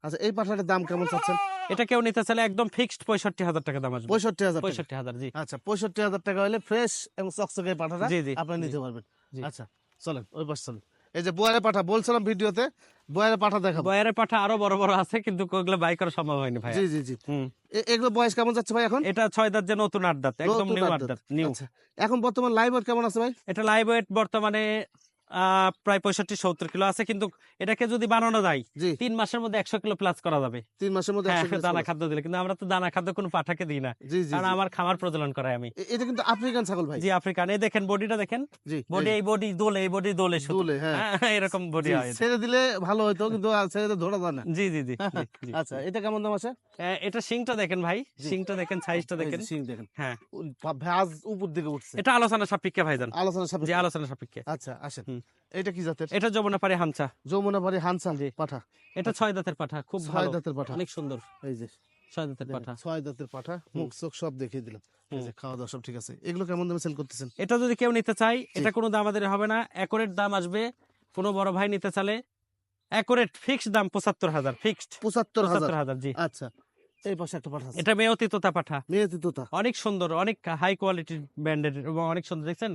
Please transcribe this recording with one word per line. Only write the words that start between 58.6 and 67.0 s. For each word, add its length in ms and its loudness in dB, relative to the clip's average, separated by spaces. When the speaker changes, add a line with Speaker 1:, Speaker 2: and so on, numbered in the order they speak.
Speaker 2:
এটা 140 -2
Speaker 1:
আচ্ছা। 20 -2
Speaker 2:
ছয় 200 0
দাঁতের 220 -4
পাঠা, 280 -6
খুব 180 -6
Speaker 1:
ছয় 120 -8
Speaker 2:
ভালো। 200 0
Speaker 1:
দাঁতের 220 -4
পাঠা। 180 -6
Speaker 2:
অনেক 180 -6
সুন্দর। 280 -8
Speaker 1:
এই 140 -6
যে। 100 -10
Speaker 2:
ছয় 140 -4
দাঁতের 200 -10
Speaker 1:
দেখেন, 160 -8
Speaker 2:
পাঠা। 180 -10
Speaker 1:
ছয় 200 -6
দাঁতের 260 -10
পাঠা, 260 -12
Speaker 2:
হুম। 300 -8
Speaker 1:
মুখ 120 -6
চোখ 200 -10
সব 240 -6
দেখিয়ে 240 -8
দিলাম। 200 -16
এই 80 -6
Speaker 2:
হুম। 80 -6
Speaker 1:
যে 100 -12
খাওয়া 200 -10
দাওয়া 120 -10
সব 120 -10
ঠিক 160 -12
আছে। 160 -12
এগুলো 240 -4
কেমন 220 -2
দামে 100 -2
সেল 160 -4
করতেছেন? 340 -10